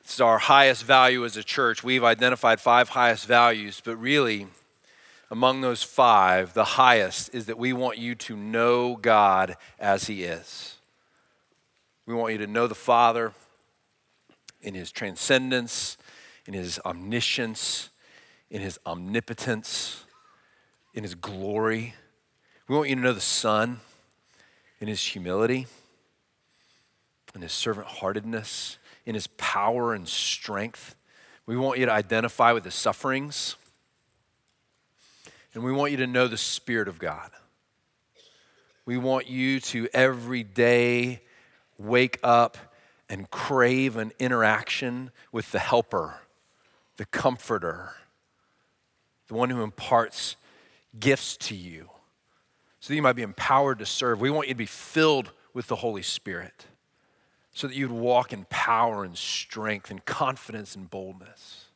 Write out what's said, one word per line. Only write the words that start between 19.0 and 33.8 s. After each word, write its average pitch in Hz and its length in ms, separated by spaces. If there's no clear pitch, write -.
in 110 80
his 90 100
glory. 104 800
We 131 80
want 147 140
you 135 60
to 127 60
know 127 120
the 98 80
Son 113 600
in 104 80
his 107 160
humility, 110 640
in 95 80
his 85 100
servant-heartedness, 107 1300
in 110 80
his 104 100
power 117 680
and 90 140
strength. - 880
We 117 100
want 131 220
you 127 80
to 113 40
identify 113 600
with 113 120
his 90 120
sufferings. 135 800